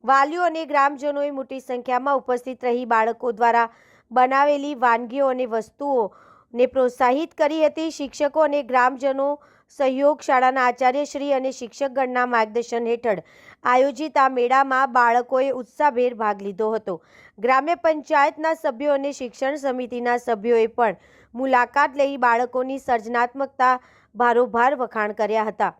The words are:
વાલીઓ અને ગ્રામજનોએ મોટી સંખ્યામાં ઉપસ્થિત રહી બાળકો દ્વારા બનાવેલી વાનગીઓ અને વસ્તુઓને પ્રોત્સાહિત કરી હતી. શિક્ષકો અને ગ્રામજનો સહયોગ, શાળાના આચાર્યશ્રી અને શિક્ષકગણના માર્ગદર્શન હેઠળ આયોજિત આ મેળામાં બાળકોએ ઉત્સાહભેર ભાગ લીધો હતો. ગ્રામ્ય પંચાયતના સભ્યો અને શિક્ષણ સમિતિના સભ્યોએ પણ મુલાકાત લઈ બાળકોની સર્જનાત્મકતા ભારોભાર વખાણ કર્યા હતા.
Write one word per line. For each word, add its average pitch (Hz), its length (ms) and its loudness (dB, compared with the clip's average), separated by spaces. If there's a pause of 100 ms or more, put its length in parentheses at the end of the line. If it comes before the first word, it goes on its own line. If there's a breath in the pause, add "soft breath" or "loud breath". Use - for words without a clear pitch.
વાલીઓ 294 480 2
અને 320 200 -6
ગ્રામજનોએ 285 600 0
મોટી 269 280 -10
સંખ્યામાં 254 640 -2
ઉપસ્થિત 247 460 -4
રહી 247 160 -2
બાળકો 226 520 0
દ્વારા 233 280 2 (440 soft breath)
બનાવેલી 277 720 2
વાનગીઓ 247 480 0
અને 254 180 -2
વસ્તુઓને 233 1200 -4
પ્રોત્સાહિત 254 720 0
કરી 311 240 0
હતી. 311 320 -2
શિક્ષકો 294 500 -2
અને 285 240 0
ગ્રામજનો 262 560 0 (540 soft breath)
સહયોગ, 277 480 2
શાળાના 254 400 2
આચાર્યશ્રી 269 720 0
અને 262 140 -4
શિક્ષકગણના 254 760 -2
માર્ગદર્શન 233 600 -2
હેઠળ 226 360 -2 (420 loud breath)
આયોજિત 269 600 2
આ 262 120 4
મેળામાં 262 560 2
બાળકોએ 247 560 2 (140)
ઉત્સાહભેર 247 520 0
ભાગ 208 320 -4
લીધો 202 280 -4
હતો. 214 200 -6 (440 soft breath)
ગ્રામ્ય 262 400 2
પંચાયતના 311 760 0
સભ્યો 285 400 -2
અને 277 180 -4
શિક્ષણ 269 520 -6
સમિતિના 247 560 -2
સભ્યોએ 226 580 0
પણ 214 240 0 (320 soft breath)
મુલાકાત 262 680 0
લઈ 277 160 0
બાળકોની 254 680 0
સર્જનાત્મકતા 247 880 0 (400 soft breath)
ભારોભાર 240 600 2
વખાણ 214 420 -4
કર્યા 220 320 0
હતા. 202 300 -2